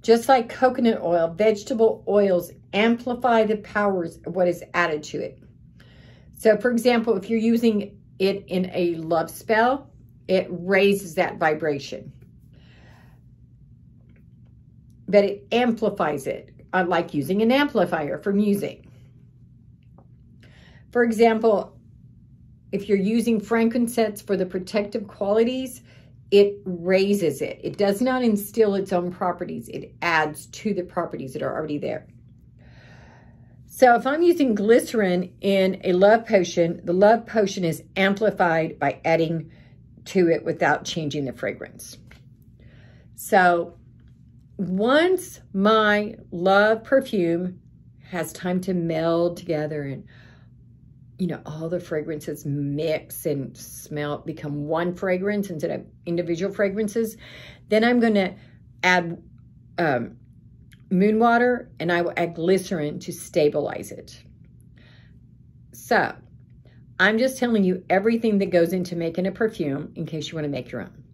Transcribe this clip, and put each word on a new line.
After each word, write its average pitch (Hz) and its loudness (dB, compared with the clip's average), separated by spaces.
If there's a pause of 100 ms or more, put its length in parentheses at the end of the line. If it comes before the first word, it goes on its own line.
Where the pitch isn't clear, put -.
Just 233 4
like 254 4
coconut 247 2
oil, 170 2
vegetable 220 0
oils 190 2 (220)
amplify 233 2
the 214 0
powers 196 -2
of 180 -6
what 185 2
is 175 -2 (120)
added 160 0
to - -10
it. - -10 (1000)
So, 214 4
for 247 0
example, 233 2
if 190 -6
you're 226 0
using 226 0 (200)
it 196 0
in 185 -2
a 170 0
love 160 -2
spell, 240 0 (380)
it 185 2
raises 190 0
that 175 -2
vibration. 156 -4 (3000)
But 202 6
it 196 -4
amplifies 208 0
it, - -8 (240)
uh, 185 2
like 175 -2
using 151 -2
an 226 2
amplifier 185 0
for 196 -4
music. 202 -2 (2000)
For 240 2
example, 226 2 (960)
if 196 -6
you're 196 4
using 220 2
frankincense 226 0
for 196 -2
the 180 0
protective 202 -6
qualities, 233 -2 (500)
it 202 6
raises 185 0
it. - -8
It 151 -8
does 202 0
not 254 0
instill 208 2
its 190 -2
own 180 -2
properties. 175 -6
It - -14
adds 156 -2
to - -6
the 180 -4
properties 156 -8
that 151 -6
are 135 -4
already 147 -6
there. - -8 (1600)
So 247 6
if 233 0
I'm 302 0
using 330 4
glycerin 202 2
in 190 0
a 185 0
love 208 4
potion, 175 0
the 170 -2
love 208 4
potion 196 -2
is 160 -4 (120)
amplified 190 0
by - -4
adding 165 0 (560)
to 180 2
it 165 0
without 156 0
changing 151 -6
the 123 -8
fragrance. - -12 (1160)
So 175 2 (800)
once 247 0 (120)
my 208 2 (140)
love 202 2
perfume 180 0 (500)
has 170 -6
time 180 -4
to 185 -4
meld 165 0
together 151 -4
and, 139 -10 (1120)
you 185 -4
know, 156 -6
all 156 -10
the 175 -4
fragrances 156 -8
mix 143 -4
and 143 -4
smell, - -8
become 147 -8
one 170 -2
fragrance 196 -2
instead 165 -6
of - -8 (220)
individual 170 -4
fragrances, 214 -2 (540)
then 214 4
I'm 247 4
gonna 208 2 (480)
add, 175 2 (580)
um, 139 -2 (720)
moon 208 4
water, 240 2 (100)
and 165 -2
I 175 2
will 175 -2
add 170 -2
glycerin 170 -2
to - -12
stabilize - -2
it. - -18 (1500)
So - -2 (840)
I'm 214 2
just 262 0
telling 226 2
you 180 0
everything 220 2
that 190 0
goes 170 4
into 180 -4
making 170 -4
a 190 -4
perfume 170 -4
in 165 -10
case 151 -8
you 165 -10
wanna 151 -4
make 131 -8
your 117 -10
own. - -18